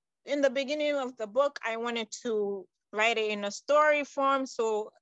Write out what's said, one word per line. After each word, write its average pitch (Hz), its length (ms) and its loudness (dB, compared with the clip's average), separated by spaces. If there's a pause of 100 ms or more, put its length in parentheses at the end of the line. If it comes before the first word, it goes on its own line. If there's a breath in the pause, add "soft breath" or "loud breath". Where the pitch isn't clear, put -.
(260)
in 285 160 -2
the 277 100 4
beginning 294 440 -2
of 254 220 -4
the 220 100 -8
book, 277 380 0
I 226 120 -4
wanted 233 320 -4 (140)
to 202 440 -2 (260)
write 214 240 2
it 220 120 0
in 208 140 -4
a 202 80 -4
story 294 540 4
form. 269 400 0
So 220 560 -2